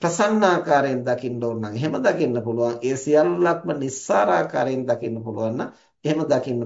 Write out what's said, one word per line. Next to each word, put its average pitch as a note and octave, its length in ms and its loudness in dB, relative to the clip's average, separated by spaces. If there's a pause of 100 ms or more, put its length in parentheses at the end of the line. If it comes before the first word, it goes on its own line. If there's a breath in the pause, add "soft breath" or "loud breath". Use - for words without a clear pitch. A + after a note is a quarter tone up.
ප්‍රසන්න G#3 420 2
ආකාරයෙන් C#3 600 4
දකින්න A#2+ 400 -4
ඕන A#2 140 -2
නම් G#2+ 180 -6
එහෙම B2+ 240 -2
දකින්න D#3+ 420 2
පුළුවන්. A#2 380 0
ඒ C3 160 -2
සියල්ලක්ම E3+ 800 2
නිස්සාර F#3+ 540 0
ආකාරයෙන් C#3+ 560 0
දකින්න A2+ 380 -4
පුළුවන් A2 320 -4
නම් E3 140 -6 (360 soft breath)
එහෙම D#3 200 0
දකින්න B2 400 0